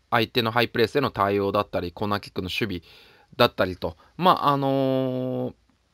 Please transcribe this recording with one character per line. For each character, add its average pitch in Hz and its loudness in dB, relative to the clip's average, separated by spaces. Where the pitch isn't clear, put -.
相 117 2
手 123 0
の 113 0
ハ 120 2
イ 113 0
プ 117 -6
レ 113 4
ス - 0
へ 143 2
の 120 0
対 101 2
応 98 0
だ 104 2
っ 101 -2
た 95 -4
り、 87 -6
コ - -6
ー 104 0
ナ 104 0
ー - -18
キ - -16
ッ - -20
ク 95 -6
の - -4
守 92 -4
備 - -20
だ 120 6
っ - 0
た 107 0
り 92 -4
と、 85 -8
ま 175 6
あ、 - 0
あ 143 4
の 131 -2
ー、 - -16